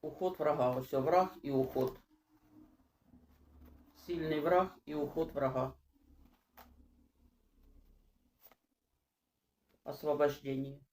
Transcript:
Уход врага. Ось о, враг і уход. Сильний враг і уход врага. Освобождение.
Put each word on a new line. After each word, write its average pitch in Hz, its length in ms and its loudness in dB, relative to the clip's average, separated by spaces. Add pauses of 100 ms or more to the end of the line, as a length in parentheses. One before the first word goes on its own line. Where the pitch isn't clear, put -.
Уход 180 320 -4
врага. 143 300 2
Ось 131 240 -2
о, 135 80 2
враг 165 400 2
і 139 100 -6
уход. 131 480 0 (2000)
Сильний 156 340 -2
враг 180 460 2
і 151 100 -8
уход 151 360 -2
врага. 131 420 -2 (4000)
Освобождение. 139 960 -2 (140)